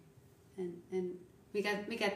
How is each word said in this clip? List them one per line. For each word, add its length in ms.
en, 160
en, 200
mikä, 160
mikä 280